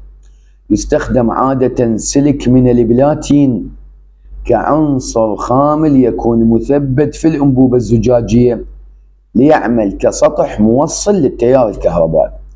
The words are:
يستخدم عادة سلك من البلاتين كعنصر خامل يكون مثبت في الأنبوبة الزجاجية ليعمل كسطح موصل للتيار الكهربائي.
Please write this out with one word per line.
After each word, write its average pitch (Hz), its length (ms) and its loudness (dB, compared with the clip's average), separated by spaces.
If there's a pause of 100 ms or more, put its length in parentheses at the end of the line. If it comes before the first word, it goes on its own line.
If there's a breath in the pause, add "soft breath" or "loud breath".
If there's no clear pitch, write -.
(720)
يستخدم 110 600 -2
عادة 123 680 0
سلك 139 520 -2
من 123 220 4
البلاتين 127 1000 0 (720)
كعنصر 117 920 0
خامل 143 680 2
يكون 113 460 0
مثبت 139 640 0
في - 140 -2
الأنبوبة 131 480 2
الزجاجية 117 880 0 (720)
ليعمل 113 580 0
كسطح 127 680 -2
موصل 143 540 0
للتيار 123 540 2
الكهربائي. 82 640 -2 (240)